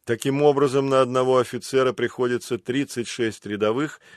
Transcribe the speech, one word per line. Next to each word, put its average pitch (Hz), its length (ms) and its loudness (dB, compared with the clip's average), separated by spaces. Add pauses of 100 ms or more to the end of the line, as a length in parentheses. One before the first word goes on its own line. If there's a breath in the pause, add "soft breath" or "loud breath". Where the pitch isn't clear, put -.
Таким 135 380 -2
образом, 139 460 4
на 135 120 4
одного 127 380 2
офицера 127 540 0
приходится 120 640 -4
тридцать 127 480 -6
шесть - 400 -4
рядовых 107 540 -2 (160 loud breath)